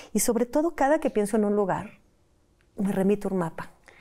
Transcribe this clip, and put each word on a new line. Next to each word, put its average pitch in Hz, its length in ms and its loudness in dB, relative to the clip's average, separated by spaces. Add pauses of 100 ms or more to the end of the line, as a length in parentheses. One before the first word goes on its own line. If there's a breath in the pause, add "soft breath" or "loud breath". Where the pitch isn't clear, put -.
(140 loud breath)
Y 208 60 2
sobre 233 260 2
todo, 311 280 0
cada 294 240 2
que 285 120 0
pienso 208 260 0
en 214 80 4
un 208 120 0
lugar, 190 340 -2 (840)
me 196 160 -2
remito 196 360 0
a 185 40 -4
un 190 60 -2
mapa. - 320 -6 (300 loud breath)